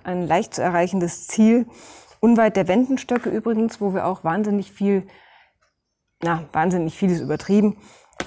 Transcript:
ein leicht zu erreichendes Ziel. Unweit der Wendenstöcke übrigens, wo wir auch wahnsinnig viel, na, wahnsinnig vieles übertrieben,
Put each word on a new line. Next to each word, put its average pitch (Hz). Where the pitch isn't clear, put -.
ein 180
leicht 170
zu 127
erreichendes 175
Ziel. 226
Unweit 220
der 180
Wendenstöcke 247
übrigens, 220
wo 196
wir -
auch 180
wahnsinnig 202
viel, 196
na, 165
wahnsinnig 165
vieles 180
übertrieben, 202